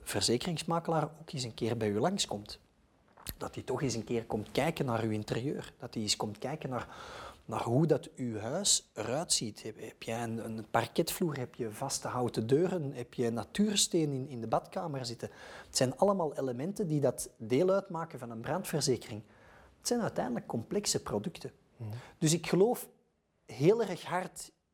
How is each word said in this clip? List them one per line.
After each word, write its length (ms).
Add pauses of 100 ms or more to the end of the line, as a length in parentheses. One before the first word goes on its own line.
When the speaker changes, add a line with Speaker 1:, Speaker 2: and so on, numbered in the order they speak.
Speaker 1:
verzekeringsmakelaar 1000
ook 280
eens 120
een 100
keer 240
bij 120
u 100
langskomt. 600 (800)
Dat 180
hij 80
toch 180
eens 120
een 100
keer 220
komt 260
kijken 340
naar 180
uw 60
interieur. 720
Dat 140
hij 100
eens 120
komt 220
kijken 320
naar, 180 (580)
naar 180
hoe 220
dat 300
uw 220
huis 560
eruit 400
ziet. 300
Heb, 160
heb 240
jij 200
een, 220
een 260
parketvloer? 680
Heb 180
je 160
vaste 360
houten 400
deuren? 460
Heb 200
je 160
natuursteen 840
in, 160
in 140
de 60
badkamer 580
zitten? 240 (360)
Het 120
zijn 200
allemaal 400
elementen 500
die 140
dat 360
deel 320
uitmaken 500
van 120
een 100
brandverzekering. 800 (560)
Het 100
zijn 140
uiteindelijk 460
complexe 540
producten. 500 (260)
Speaker 2:
Mhm. 120 (280)
Speaker 1:
Dus 160
ik 140
geloof 420 (560)
heel 380
erg 200
hard 480 (220)